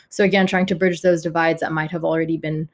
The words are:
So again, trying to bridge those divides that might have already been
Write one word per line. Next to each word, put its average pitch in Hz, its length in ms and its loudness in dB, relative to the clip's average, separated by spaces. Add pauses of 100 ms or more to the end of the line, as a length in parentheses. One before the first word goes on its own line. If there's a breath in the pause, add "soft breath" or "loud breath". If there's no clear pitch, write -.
So - 140 0
again, 190 240 4
trying 185 180 2
to 185 100 -2
bridge 175 260 0
those 175 200 4
divides 165 400 0
that - 100 -4
might 156 200 -4
have 165 120 -6
already 165 320 0
been 156 380 -4